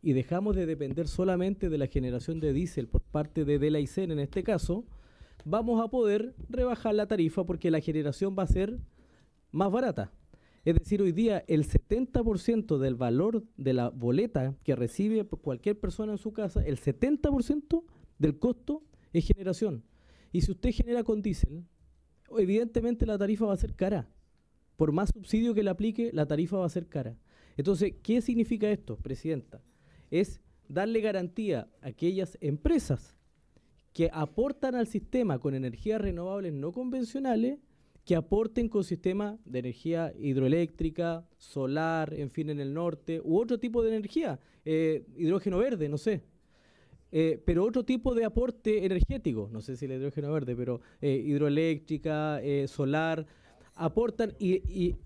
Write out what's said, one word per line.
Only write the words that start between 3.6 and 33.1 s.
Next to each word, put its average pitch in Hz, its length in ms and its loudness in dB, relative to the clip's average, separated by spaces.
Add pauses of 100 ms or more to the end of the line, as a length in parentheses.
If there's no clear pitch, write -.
la 151 80 2
aysén 165 320 -2
en 151 80 -2
este 143 240 -2
caso, 196 420 0 (640)
vamos 226 360 0
a 226 60 -2
poder 220 460 0 (160)
rebajar 240 440 0
la 208 120 0
tarifa 180 380 0
porque 175 260 -2
la 160 100 4
generación 156 580 -2
va 196 40 0
a 165 60 2
ser 202 300 2 (720)
más 180 220 2
barata. 214 400 0 (540)
Es 165 80 6
decir, 196 260 2
hoy 185 120 4
día 202 360 2
el 151 160 4
setenta 247 580 2
por 220 160 0
ciento 214 400 0
del 131 180 0
valor 151 500 0 (100)
de 135 160 0
la 123 160 2
boleta 135 720 0
que 135 140 0
recibe 208 480 0
cualquier 208 560 -4
persona 214 320 -4
en 202 60 -4
su 214 160 -8
casa, 208 280 0
el 139 140 0
setenta 277 540 2
por 269 140 2
ciento 330 420 0 (320)
del 147 200 2
costo 294 440 -2 (320)
es 170 120 2
generación. 190 580 0 (480)
Y 175 100 2
si - 80 2
usted 240 220 0
genera 233 300 0
con 214 200 0
diésel, 175 420 0 (720)
evidentemente 226 680 2
la 214 100 0
tarifa 202 300 2
va 196 80 2
a - 20 2
ser - 180 -2
cara. 190 360 0 (680)
Por 156 160 4
más 190 200 2
subsidio 220 420 2
que 208 100 4
le 196 60 2
aplique, 220 420 -2
la 151 140 2
tarifa 165 320 0
va 180 80 2
a - 20 -2
ser 170 180 -4
cara. 117 320 -6 (380)
Entonces, 175 440 2
¿qué 233 200 2
significa 226 500 2
esto, 196 260 -4
Presidenta? 147 640 -6 (480)
Es 185 320 0 (280)
darle 214 320 0
garantía 190 680 -2 (120)
a - 80 -12
aquellas 185 520 -2
empresas 151 760 0 (760)